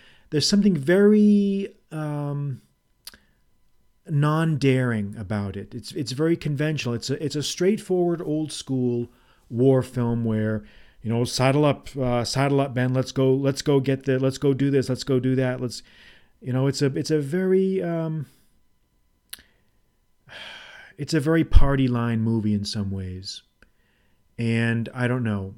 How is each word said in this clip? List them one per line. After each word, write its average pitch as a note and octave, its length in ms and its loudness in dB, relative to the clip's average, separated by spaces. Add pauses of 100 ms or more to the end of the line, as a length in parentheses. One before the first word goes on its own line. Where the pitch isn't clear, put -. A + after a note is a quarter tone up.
(300)
there's D3 180 0
something G3 280 4
very, G3+ 1000 4 (180)
um, C#3+ 720 -6 (1500)
non-daring C3+ 1120 0
about G2+ 380 -6
it. G2+ 200 -12
It's, - 160 -12
it's - 200 -6
very D#3+ 240 0
conventional. D3 600 -4
It's A2+ 140 -8
a, D3 140 -4
it's C#3+ 120 -6
a D3 80 -4
straightforward, F3+ 760 -2
old D3+ 300 -4
school B2 580 -4 (400)
war C3 320 4
film A#2 440 -2
where, A2 380 -2 (380)
you G#2+ 100 -8
know, A#2 120 0
"Saddle C3+ 420 2
up, - 300 -2
uh, B2 280 0
saddle C#3 380 0
up, C3+ 120 -4
Ben. B2+ 200 0
Let's B2+ 180 -2
go, C3+ 220 2
let's C3+ 280 -2
go C#3+ 180 2
get C3+ 240 -2
the, C3 160 0
let's C3+ 180 0
go C#3 160 2
do C#3 160 0
this, C3+ 200 0
let's B2+ 140 -4
go C3 160 0
do C3 160 0
that. B2+ 260 -2
Let's," B2 200 -8 (600)
you B2 120 -6
know, C3+ 140 2
it's C#3 140 -2
a, C#3+ 60 2
it's C#3 220 -4
a D#3 100 2
very, F#3 640 0
um, D#3+ 440 -4 (2000)
<sighs> - 680 -20
it's D3 160 -6
a D#3 60 2
very D#3+ 240 2
party C#3 440 6
line A#2 340 0
movie A2 320 0
in G2+ 120 -2
some G2+ 260 -6
ways. F#2 520 -10 (960)
And A#2 560 -2
I B2 140 -2
don't B2 160 -2
know. G2+ 340 -4